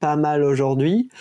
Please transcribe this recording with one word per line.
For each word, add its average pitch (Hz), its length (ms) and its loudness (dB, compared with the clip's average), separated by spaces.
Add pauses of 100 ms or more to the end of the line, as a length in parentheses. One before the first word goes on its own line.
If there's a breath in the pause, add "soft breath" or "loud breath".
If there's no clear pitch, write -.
pas 151 160 -2
mal 151 260 0
aujourd'hui. 139 680 0 (120 loud breath)